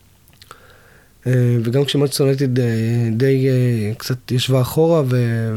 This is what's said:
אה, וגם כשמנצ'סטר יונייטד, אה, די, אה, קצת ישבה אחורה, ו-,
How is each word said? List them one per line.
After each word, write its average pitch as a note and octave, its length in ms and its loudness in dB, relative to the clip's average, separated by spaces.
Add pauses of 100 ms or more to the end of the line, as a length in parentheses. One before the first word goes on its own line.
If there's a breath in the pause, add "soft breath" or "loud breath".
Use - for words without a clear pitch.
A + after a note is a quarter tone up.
(1300 loud breath)
אה, B2 380 2
וגם C3 200 0
כשמנצ'סטר C#3+ 400 0
יונייטד, C3+ 340 0
אה, A#2 540 0
די, C3+ 360 2
אה, A#2+ 500 0
קצת - 320 -8
ישבה B2+ 300 0
אחורה, D#3+ 400 2
ו-, A#2 560 0